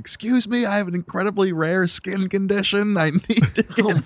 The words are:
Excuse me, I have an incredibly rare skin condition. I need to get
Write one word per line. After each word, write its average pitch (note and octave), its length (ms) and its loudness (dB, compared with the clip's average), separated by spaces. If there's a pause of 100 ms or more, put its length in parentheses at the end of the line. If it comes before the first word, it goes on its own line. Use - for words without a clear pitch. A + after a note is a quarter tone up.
Excuse A3+ 460 0
me, A#3+ 200 0
I G3+ 100 0
have G3+ 120 0
an F3 60 -6
incredibly F#3+ 580 -2
rare E3+ 340 0
skin F#3+ 420 -2
condition. G3 680 0
I D#3+ 140 2
need F#3 440 2
to A3+ 80 0
get G3+ 420 0